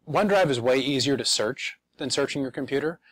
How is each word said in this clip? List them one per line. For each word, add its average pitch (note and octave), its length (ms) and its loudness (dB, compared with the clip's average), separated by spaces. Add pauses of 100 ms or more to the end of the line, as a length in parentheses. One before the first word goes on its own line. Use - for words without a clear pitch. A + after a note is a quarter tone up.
OneDrive F#3+ 440 2
is A#2+ 100 0
way B2+ 160 4
easier C3+ 400 0
to A#2 80 -2
search - 520 -2 (200)
than C3+ 140 -6
searching C#3 320 -2
your C3 80 -6
computer. C#3 480 -4 (120)